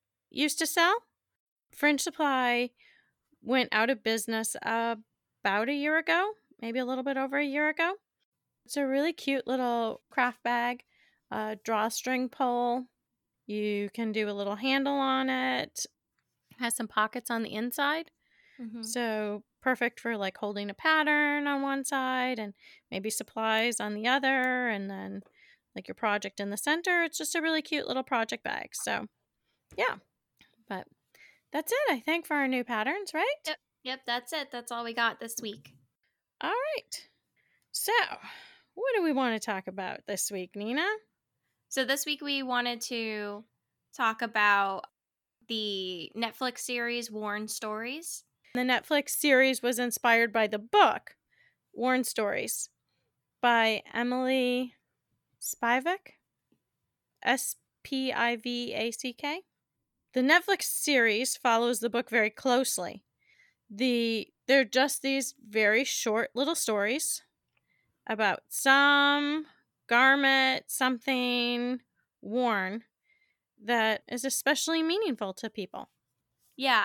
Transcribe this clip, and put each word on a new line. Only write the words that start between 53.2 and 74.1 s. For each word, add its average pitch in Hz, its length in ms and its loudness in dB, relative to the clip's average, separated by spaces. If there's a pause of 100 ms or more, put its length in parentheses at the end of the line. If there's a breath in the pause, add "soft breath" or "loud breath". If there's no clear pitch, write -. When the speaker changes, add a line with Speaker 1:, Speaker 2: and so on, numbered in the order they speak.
Speaker 1:
by 226 400 4 (120)
Emily 247 840 0 (640)
Spivak, 262 760 -2 (1040)
S - 320 0 (280)
P 262 280 -4
I 233 240 0
V 240 380 -6
A 233 180 -2
C 247 220 -8
K. 302 280 -6 (720)
The 254 80 2
Netflix 339 420 4
series 240 720 2
follows 233 420 2
the 233 100 0
book 233 200 -2
very 220 200 4
closely. 240 720 0 (680 soft breath)
The, 226 580 0 (200)
they're 269 180 8
just 262 360 2
these 269 320 -2 (140)
very 214 380 4
short - 500 -2
little 285 200 0
stories 220 680 -2 (840)
about 214 440 0
some 285 960 4 (420 soft breath)
garment, 269 800 4
something 247 1120 0 (420)
worn 214 640 0 (800)
that 220 460 2
is 240 160 -4